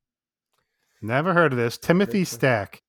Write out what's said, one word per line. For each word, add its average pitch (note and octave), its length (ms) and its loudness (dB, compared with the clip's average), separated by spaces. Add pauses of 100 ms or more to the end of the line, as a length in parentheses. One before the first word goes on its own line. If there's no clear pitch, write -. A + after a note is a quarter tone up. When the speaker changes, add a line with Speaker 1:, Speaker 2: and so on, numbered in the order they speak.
(1040)
Speaker 1:
Never C#3+ 320 -2
heard D#3+ 180 4
of B2+ 60 -2
this. A#2+ 180 -2
Timothy F#3+ 360 0
Speaker 2:
Great F#3+ 140 0
show. - 80 -10
Speaker 1:
Stack. A#2 540 -2